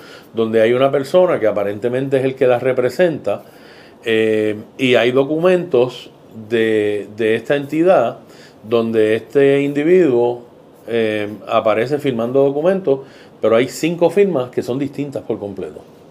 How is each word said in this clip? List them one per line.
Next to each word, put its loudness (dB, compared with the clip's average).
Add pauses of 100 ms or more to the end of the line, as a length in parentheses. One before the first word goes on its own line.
(340)
donde 0
hay 4
una 2
persona 2
que 0
aparentemente -2
es 0
el -4
que 2
la 2
representa, -2 (600)
eh, 0 (200)
y 2
hay 4
documentos 0 (380)
de, -2
de 0
esta -2
entidad 0 (500)
donde 2
este 2
individuo, 2 (420)
eh, -2 (180)
aparece 0
firmando -2
documentos, 0 (380)
pero 2
hay 2
cinco -2
firmas 0
que -4
son -6
distintas -8
por -6
completo. -12 (300)